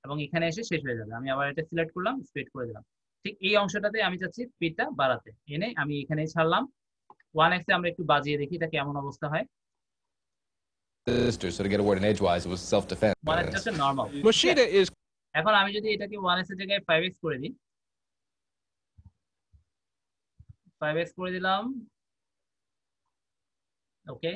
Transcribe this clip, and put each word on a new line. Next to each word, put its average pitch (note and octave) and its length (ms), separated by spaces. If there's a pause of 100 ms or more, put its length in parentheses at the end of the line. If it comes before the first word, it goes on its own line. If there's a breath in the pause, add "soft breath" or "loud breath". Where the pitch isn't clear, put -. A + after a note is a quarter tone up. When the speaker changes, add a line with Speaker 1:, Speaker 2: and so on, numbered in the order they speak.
Speaker 1:
এবং C#3+ 200
এখানে E3 260
এসে G3 200
শেষ D#3+ 160
হয়ে A#2+ 140
যাবে। G#2+ 180
আমি C3 160
আবার C#3 180
এটা D#3 160
select E3 280
করলাম, G3+ 180 (140)
split C3+ 260
করে B2+ 140
দিলাম। G#2+ 160 (400)
ঠিক G3 100 (140)
এই G#3 140
অংশটাতে G3+ 360 (100)
আমি F3+ 140
চাচ্ছি F#3 180 (120)
স্পিডটা E3 320 (160)
বাড়াতে, B2 300 (240)
এনে F#3+ 140 (140)
আমি D3 200
এখানেই D#3 320
ছাড়লাম। E3 280 (760)
ওয়ান D#3+ 200
এক্স E3+ 140
এ - 60
আমরা F3 160
একটু F3 100 (100)
বাজিয়ে C#3+ 280
দেখি C#3+ 180
এটা D#3+ 160
কেমন C#3+ 280
অবস্থা C#3 300
হয়। F#3+ 120 (1600)
Speaker 2:
Sister, A#2+ 480
so - 100
to G2 80
get G#2 120
a - 40
word G2 120
in G2+ 120
edgewise, F2+ 340
it E2+ 80
was F2 80 (100)
self-defense. G2 440 (100)
Speaker 1:
ওয়ান E3 140
এক্স - 160
হচ্ছে A3 160 (100)
normal। C3+ 240 (220)
Speaker 3:
Machida D4 360 (140)
is F#3 80 (480)
Speaker 1:
এখন E3 260
আমি G3+ 160
যদি G#3+ 200
এটাকে G3+ 280
ওয়ান F3+ 160
এক্স F3+ 120
এর F3+ 80
জায়গায় G3 280
ফাইভ E3 200
এক্স F#3 160
করে D3+ 180
দিই, G3 100 (3250)
ফাইভ D3+ 220
এক্স E3+ 160
করে F#3 180
দিলাম, F#3+ 260 (2500)
ওকে। D#3+ 300